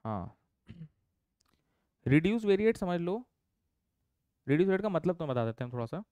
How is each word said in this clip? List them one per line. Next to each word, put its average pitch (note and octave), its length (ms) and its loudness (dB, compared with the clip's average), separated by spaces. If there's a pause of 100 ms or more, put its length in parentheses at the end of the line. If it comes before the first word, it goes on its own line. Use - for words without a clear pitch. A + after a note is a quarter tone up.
हाँ, G#2+ 340 -6 (1700)
रिड्यूस F3+ 380 4
वेरिएट G#3 320 4
समझ F3 240 -2
लो, F#3+ 240 -4 (1200)
रिड्यूस D#3 220 4
वेरिएट F#3+ 140 2
का G#3+ 80 -2
मतलब F3 260 0
तुम्हें D#3 140 -8
बता A#2+ 140 0
देते A2+ 200 -6
हैं B2 40 -10
हम B2 40 -12
थोड़ा A#2+ 140 -6
सा। F3 260 -10